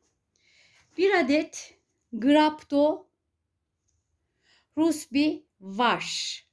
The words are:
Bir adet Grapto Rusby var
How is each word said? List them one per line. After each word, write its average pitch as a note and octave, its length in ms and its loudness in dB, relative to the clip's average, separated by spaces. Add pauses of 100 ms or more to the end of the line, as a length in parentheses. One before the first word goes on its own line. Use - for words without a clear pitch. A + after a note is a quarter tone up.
(960)
Bir G4 160 2
adet D#4 680 -2 (340)
Grapto D4+ 920 2 (1700)
Rusby D4+ 580 0 (260)
var G3 920 -4